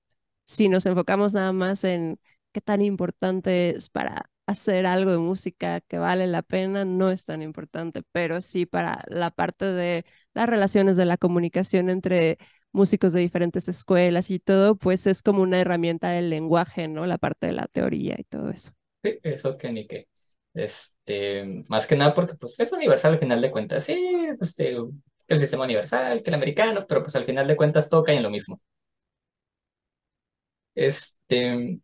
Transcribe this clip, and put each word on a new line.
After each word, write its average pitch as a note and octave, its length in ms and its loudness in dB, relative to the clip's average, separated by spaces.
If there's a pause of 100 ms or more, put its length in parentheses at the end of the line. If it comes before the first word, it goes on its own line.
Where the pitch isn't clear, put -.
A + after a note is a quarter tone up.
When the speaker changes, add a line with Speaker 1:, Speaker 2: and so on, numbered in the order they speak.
(460)
Speaker 1:
si G#3 240 2
nos F#3 180 2
enfocamos G3 460 2
nada F#3+ 200 0
más F#3+ 300 -2
en E3+ 360 -2 (320)
qué G#3 100 -8
tan G3+ 200 0
importante F#3 920 0
es - 140 -12
para - 420 -6 (160)
hacer F#3+ 380 0
algo F#3 260 2
de F3 80 2
música F3 600 -4
que - 180 -8
vale F3+ 280 0
la E3+ 140 -2
pena, F#3+ 440 -2
no F#3 260 2
es F#3 140 -6
tan D#3 160 -8
importante, D#3 600 -10 (100)
pero E3+ 300 -2
sí F3+ 240 -4
para E3+ 420 -4
la E3+ 240 -4
parte F3 340 -4
de F3 400 -2 (280)
las A#3 160 0
relaciones G3 480 4
de F#3 80 4
la F3 120 2
comunicación F3+ 720 0
entre F3+ 480 2 (380)
músicos F#3+ 380 4
de F3+ 80 4
diferentes F3 480 0
escuelas F3+ 600 2
y F#3 100 -2
todo, G3 360 4
pues F#3+ 320 0
es F#3+ 160 2
como G3+ 180 4
una F#3 180 4
herramienta E3+ 500 0
del F3 200 0
lenguaje, E3 580 0
¿no? D#3 180 -6
La F3 120 -2
parte - 300 -4
de - 60 -2
la - 140 -6
teoría - 520 -2
y - 60 -12
todo - 260 -8
eso. - 200 -14 (320)
Speaker 2:
Sí, - 200 -4
eso C3+ 340 -4
que B2 140 -8
ni A2 160 -8
qué. - 200 -14 (460)
Este, G2+ 1120 -6
más A2 200 -2
que D#3+ 80 2
nada D3 180 4
porque, F3 220 0
pues, - 240 -12
es A#3+ 120 -2
universal D#3+ 420 4
al D#3 60 2
final B2 220 0
de B2+ 100 0
cuentas. A2 320 -4
Sí, E4 140 -4 (420)
este, C3+ 380 -4 (500)
el E3 100 2
sistema C#3 280 0
universal, G#3 580 -2
que - 60 -6
el D#3+ 60 0
americano, G3 520 0
pero, C3+ 160 0
pues, - 120 -6
al B2 100 -2
final C3+ 220 0
de D3+ 80 4
cuentas D3+ 340 2
todo D#3+ 140 4
cae D3+ 140 2
en B2 60 0
lo G#2 60 -2
mismo. G#2 320 -8 (2250)
Este, B2 1080 -2